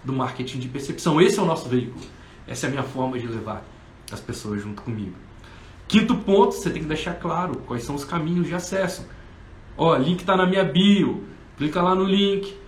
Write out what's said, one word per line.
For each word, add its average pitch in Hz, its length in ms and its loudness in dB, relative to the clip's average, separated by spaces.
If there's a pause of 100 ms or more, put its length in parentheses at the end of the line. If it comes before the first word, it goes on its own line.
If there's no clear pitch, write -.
do 131 100 -4
marketing 127 460 -4
de 123 100 -8
percepção. 151 520 2
Esse - 160 8
é - 40 2
o - 40 4
nosso 160 240 0
veículo. 123 340 0 (440)
Essa 123 180 -6
é 135 40 -2
a - 20 -4
minha 139 120 -4
forma 131 360 -4
de 117 80 -8
levar 107 360 -8 (460)
as - 120 -12
pessoas 104 420 -6
junto 104 180 -10
comigo. 104 320 -8 (760)
Quinto 220 280 4
ponto, - 400 4
você - 160 -4
tem 151 100 -6
que 156 60 -6
deixar 156 280 -4
claro 165 420 -4 (100)
quais 120 160 -6
são 143 100 -8
os 143 120 -6
caminhos 170 420 -2
de 165 80 -6
acesso. 180 500 -4 (720)
Ó, 156 200 6
link 165 260 0
tá 190 140 2
na 185 100 4
minha 190 160 2
bio. 175 600 4 (320)
Clica 151 240 0
lá 180 120 4
no 185 120 2
link. 196 520 2 (100)